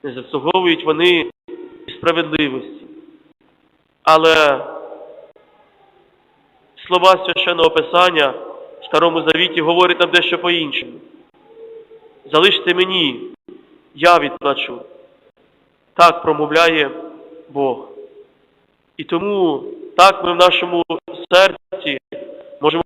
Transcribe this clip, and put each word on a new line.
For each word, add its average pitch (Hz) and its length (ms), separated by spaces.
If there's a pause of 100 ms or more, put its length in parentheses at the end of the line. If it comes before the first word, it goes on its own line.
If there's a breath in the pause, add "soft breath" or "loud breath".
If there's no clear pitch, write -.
Не 139 100
заслуговують 160 720
вони 160 460 (580)
справедливості. 156 960 (1160)
Але 156 640 (2250)
слова 180 380
Священного 170 460
Писання 160 640 (460)
в - 40
Старому 160 380
Завіті 160 380
говорять 175 400
нам 175 100
дещо 175 280
по-іншому. 156 540 (1400)
«Залиште 175 420
мені, 180 460 (760)
я 170 240
відплачу». 139 640 (1120)
Так 170 280
промовляє 151 680 (580)
Бог. 135 400 (1080)
І 156 80
тому 180 600 (320)
так 185 280
ми 175 80
в 170 40
нашому 175 480 (480)
серці 180 680 (640)
можемо 156 260